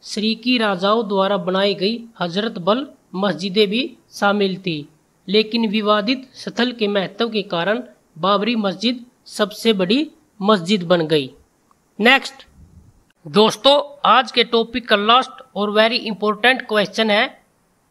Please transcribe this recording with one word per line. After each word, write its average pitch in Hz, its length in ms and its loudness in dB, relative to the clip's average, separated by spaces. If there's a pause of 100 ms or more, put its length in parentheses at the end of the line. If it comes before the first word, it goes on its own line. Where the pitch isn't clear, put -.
श्री 220 320 -4
की 247 220 0
राजाओं 202 500 0
द्वारा 196 320 0
बनाई 190 340 0
गई 220 260 -4 (200)
हजरत 202 400 -4
बल 220 260 0 (300)
मस्जिदें 190 540 0
भी 240 120 -2 (300)
शामिल 202 460 0
थी, 160 300 -8 (400)
लेकिन 214 420 0
विवादित 214 640 -2
स्थल 240 360 -4
के 220 160 -2
महत्व 202 420 -2
के 220 140 -4
कारण 190 380 -2 (360)
बाबरी 202 400 0
मस्जिद 220 480 -4 (220)
सबसे 214 460 0
बड़ी 214 360 0 (300)
मस्जिद 190 440 2
बन 170 240 2
गई। 147 220 0 (680)
नेक्स्ट, 262 460 2 (800)
दोस्तों, 214 520 4 (280)
आज 220 260 4
के 240 140 2
टॉपिक 233 420 -2
का 214 80 2
लास्ट 226 480 2 (120)
और 208 180 -4
very 226 320 2
important 214 640 0
question 214 440 0
है, 226 320 0 (480)